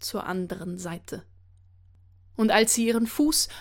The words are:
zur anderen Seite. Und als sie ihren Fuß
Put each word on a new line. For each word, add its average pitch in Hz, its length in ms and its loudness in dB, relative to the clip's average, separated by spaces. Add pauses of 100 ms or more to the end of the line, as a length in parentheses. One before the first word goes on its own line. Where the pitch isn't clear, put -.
zur - 260 -6
anderen 180 500 -6
Seite. 175 480 -10 (1120)
Und 220 140 4
als 220 220 4
sie 226 140 2
ihren 226 200 2
Fuß - 440 2 (100)